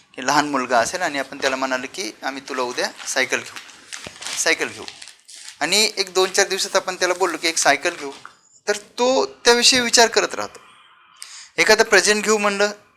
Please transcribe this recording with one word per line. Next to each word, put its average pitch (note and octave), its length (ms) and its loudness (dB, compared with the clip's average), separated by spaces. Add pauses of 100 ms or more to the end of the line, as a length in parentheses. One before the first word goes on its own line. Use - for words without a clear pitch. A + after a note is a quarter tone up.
(160)
की, C3 120 -8
लहान D3 220 4
मुलगा B2+ 300 2
असेल F3+ 220 0
आणि D3 180 -2
आपण C#3 220 -8
त्याला C3 140 2
म्हणालं C3 380 -2
की, C#3+ 180 -8 (120)
"आम्ही C3+ 260 -6
तुला C3 120 -4
उद्या B2+ 280 -2 (180)
सायकल B2+ 300 0
घेऊ, - 200 -12 (800)
सायकल E3 280 0
घेऊ," A2 160 -12 (760)
आणि G3 380 2
एक F#3 160 -6
दोन F#3 180 2
चार F#3+ 160 4
दिवसात F#3+ 280 -2
आपण F#3 200 -2
त्याला F3+ 180 0
बोललो F3 240 -2
की, E3 100 -4
"एक D#3+ 100 -2
सायकल D#3+ 380 2
घेऊ," C#3+ 160 -10 (560)
तर G#3 100 0
तो B3+ 480 0
त्याविषयी A#3+ 540 0
विचार A#3 280 4
करत F#3+ 280 -2
राहतो. - 240 -8 (1000)
एखादं G#3+ 260 4
प्रेझेंट G#3 400 4
घेऊ G#3+ 140 2
म्हणलं, G3+ 340 2 (260)